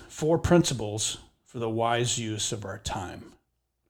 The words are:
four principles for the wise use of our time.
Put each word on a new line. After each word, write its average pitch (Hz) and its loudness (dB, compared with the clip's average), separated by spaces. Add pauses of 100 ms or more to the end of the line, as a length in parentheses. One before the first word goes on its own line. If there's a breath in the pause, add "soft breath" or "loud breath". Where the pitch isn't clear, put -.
four 160 2
principles 117 2 (260)
for - -14
the 117 -2
wise 117 2
use 107 -4
of 107 -6
our 95 -8
time. - -8 (580)